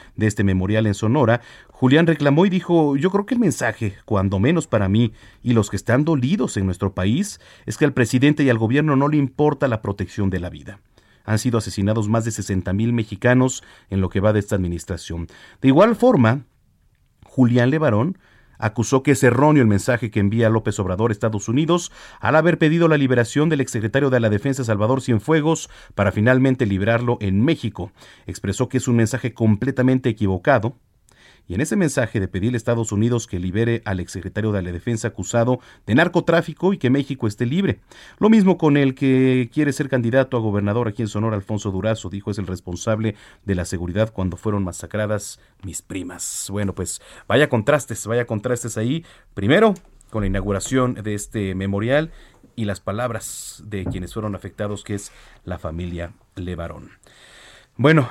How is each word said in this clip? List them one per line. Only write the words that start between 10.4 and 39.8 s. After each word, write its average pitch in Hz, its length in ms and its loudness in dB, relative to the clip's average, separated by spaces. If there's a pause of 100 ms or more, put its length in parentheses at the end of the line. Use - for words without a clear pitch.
la 87 100 -8
vida. 76 300 -18 (440)
Han 107 140 0
sido 117 200 0
asesinados 101 500 -2
más 113 160 0
de 117 80 -4
sesenta 95 400 -4
mil 113 200 0
mexicanos 123 680 0 (280)
en 98 100 0
lo 95 80 0
que 104 100 -4
va 104 140 4
de 104 80 2
esta 101 160 -2
administración". 85 720 -6 (340)
De 131 60 4
igual 190 260 6
forma, 143 460 4 (840)
Julián 123 460 4
Levarón 147 480 0 (380)
acusó 120 460 0
que 147 80 2
es 135 140 2
erróneo 139 380 4
el 113 60 4
mensaje 113 440 0
que 110 80 0
envía 110 280 2
López 110 300 0
Obrador 98 320 -2
a - 20 -2
Estados 104 360 -4
Unidos 160 420 0 (300)
al 120 160 2
haber 160 200 4
pedido 165 300 4
la 160 100 4
liberación 135 520 2
del 156 120 0
exsecretario 127 500 0
de 127 100 4
la 113 100 2
Defensa, 131 320 0
Salvador 113 400 0
Cienfuegos, 151 680 0 (280)
para 101 160 2
finalmente 127 520 2
librarlo 117 560 0
en 101 240 0
México. 120 460 -4 (360)
Expresó 98 420 -4
que 131 100 -2
es 123 80 -2
un 123 100 2
mensaje 117 380 0
completamente 127 760 2
equivocado, 107 680 0 (680)
y - 60 -12
en 92 80 -2
ese 156 160 -2
mensaje 135 440 0
de 95 80 -2
pedirle 107 280 -2
a - 0 -
Estados 117 340 -2
Unidos 113 360 0
que - 120 -8
libere 110 460 -2
al 95 160 -4
exsecretario 95 500 -6
de 98 120 -2
la 90 100 -6
Defensa 110 360 -4
acusado 117 520 -2 (260)
de 104 80 0
narcotráfico 170 800 2
y 190 60 -4
que - 100 -2
México 131 380 -2
esté 107 180 -4
libre. 147 360 -2 (360)
Lo 208 140 2
mismo 190 260 6
con 147 220 4
el 139 160 2
que 131 580 2
quiere 143 220 0
ser 135 160 -6